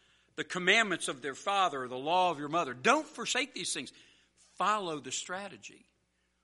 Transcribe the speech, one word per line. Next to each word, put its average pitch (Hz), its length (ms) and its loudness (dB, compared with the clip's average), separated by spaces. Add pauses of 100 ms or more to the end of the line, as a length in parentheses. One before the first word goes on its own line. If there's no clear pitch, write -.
(380)
"the 156 60 -2
commandments 185 640 2
of 143 140 -4
their 139 140 -6
father, 170 520 0
the 123 80 -8
law 170 360 4
of 143 80 -4
your 147 100 -6
mother." 151 240 0
Don't 233 340 4
forsake 247 460 -4
these 180 200 -6
things. 135 200 -8 (640)
Follow 185 420 0
the 127 120 -12
strategy. - 720 -10 (600)